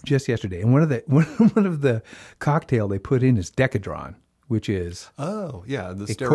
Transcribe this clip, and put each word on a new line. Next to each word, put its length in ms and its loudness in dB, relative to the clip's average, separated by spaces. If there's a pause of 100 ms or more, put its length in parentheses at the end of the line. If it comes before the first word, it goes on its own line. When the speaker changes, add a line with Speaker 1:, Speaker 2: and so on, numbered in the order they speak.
Speaker 1:
just 240 0
yesterday. 320 -4
And 120 4
one 100 6
of 60 2
the, 160 -2
<laughs> 40 -20
one, 160 4
one 420 4
of 140 -4
the 200 2 (380)
cocktail 480 0
they 140 -4
put 240 0
in 120 6
is 140 -2
Decadron, 640 -4 (320)
which 220 -2
is 500 -6
Speaker 2:
Oh, 480 -8
yeah, 260 -6
the 120 -8
Speaker 1:
a 100 -4
cor-, 200 -4